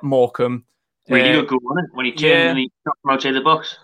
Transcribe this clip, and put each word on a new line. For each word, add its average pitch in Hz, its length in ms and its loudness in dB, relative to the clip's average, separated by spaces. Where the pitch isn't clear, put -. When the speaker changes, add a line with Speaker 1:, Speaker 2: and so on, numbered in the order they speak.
Speaker 1:
Morecambe. 123 640 0
Speaker 2:
Really 127 220 2
Speaker 1:
Uh, 127 100 4
Speaker 2:
good - 80 -4
goal, 131 140 -2
wasn't 147 240 -4
it? - 100 -16
When 127 80 -4
he 120 80 -4
turned 131 100 -10
Speaker 1:
Yeah. 165 280 4
Speaker 2:
and 135 80 -2
he 131 120 -4
shot 147 160 -6
from 139 100 0
outside 135 200 0
the 131 80 0
box. 156 440 -2